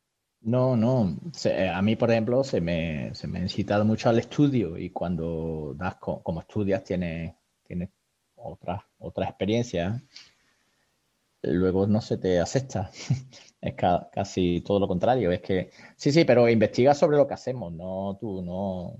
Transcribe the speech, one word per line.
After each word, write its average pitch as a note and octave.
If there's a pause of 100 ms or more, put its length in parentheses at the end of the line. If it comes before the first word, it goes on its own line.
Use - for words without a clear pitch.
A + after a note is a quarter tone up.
(420)
No, B2
no. A2 (160)
Se-, F#2
a F2
mí, G#2+
por A#2
ejemplo, A#2+
se A2+
me, E2
se -
me F2+
ha -
incitado G#2
mucho A2
al A#2
estudio, A2+
y F2
cuando D#2+
das F2+
co-, -
como D#2+
estudias G2
tienes, E2+ (300)
tienes F2+ (460)
otra, - (120)
otra -
experiencia, G#2+ (1400)
luego F#2
no G#2
se -
te F2+
acepta. G#2
<laughs> -
Es -
ca-, F2
casi F2+
todo G2+
lo G2
contrario. G2+
Es F2+
que, F#2 (240)
sí, -
sí, E3
pero A#2+
investiga A#2
sobre D3
lo C#3
que -
hacemos, A#2+
no, F#2+
tú F#2+
no, F2+